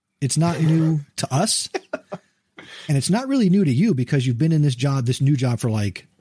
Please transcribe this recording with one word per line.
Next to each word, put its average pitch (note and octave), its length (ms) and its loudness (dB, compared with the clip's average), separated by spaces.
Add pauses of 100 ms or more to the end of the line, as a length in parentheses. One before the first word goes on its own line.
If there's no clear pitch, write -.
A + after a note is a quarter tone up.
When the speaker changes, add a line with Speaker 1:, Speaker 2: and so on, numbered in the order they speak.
(200)
Speaker 1:
It's C3 160 -2
not E3 240 0
new D#3+ 480 2
Speaker 2:
<laughs> - 80 -20
Speaker 1:
to - 180 -4
us, - 360 -2 (1200)
and C#3+ 100 2
it's C3 100 -2
not B3 200 0
really C4 200 2
new G3 160 4
to C#3+ 80 2
you F3 220 2
because B2+ 320 0
you've A#2+ 120 0
been D#3+ 140 2
in D#3 100 2
this C#3+ 120 2
job, C3+ 320 -2
this B2+ 140 -2
new C#3 160 4
job A#2+ 240 -2
for, B2 100 -2
like, G#2 360 -4 (140)